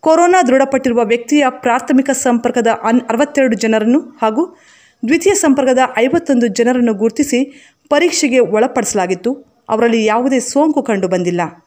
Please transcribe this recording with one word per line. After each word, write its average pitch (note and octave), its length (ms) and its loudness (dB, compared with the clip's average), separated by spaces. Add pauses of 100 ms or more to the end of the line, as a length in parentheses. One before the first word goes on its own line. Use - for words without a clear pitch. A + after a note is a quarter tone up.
ಕೊರೋನಾ F4 420 4
ದೃಢಪಟ್ಟಿರುವ C4 640 2
ವ್ಯಕ್ತಿಯ A#3+ 440 0
ಪ್ರಾಥಮಿಕ B3+ 640 0
ಸಂಪರ್ಕದ A#3+ 560 0
ಅನ್-, A#3 420 0
ಅರವತ್ತೆರಡು C4 480 0
ಜನರನ್ನು A3 420 2
ಹಾಗೂ A#3+ 580 -4 (500)
ದ್ವಿತೀಯ E4 280 2
ಸಂಪರ್ಕದ C4 440 2 (200)
ಐವತ್ತೊಂದು C4 480 0
ಜನರನ್ನು A#3+ 480 0
ಗುರುತಿಸಿ A#3 500 -2 (440)
ಪರೀಕ್ಷೆಗೆ D4 500 0
ಒಳಪಡಿಸಲಾಗಿತ್ತು. G#3+ 1300 -2
ಅವರಲ್ಲಿ A3+ 360 0
ಯಾವುದೇ B3 360 0
ಸೋಂಕು D4 420 0
ಕಂಡು G3 260 -2
ಬಂದಿಲ್ಲ. F3 320 -2 (260)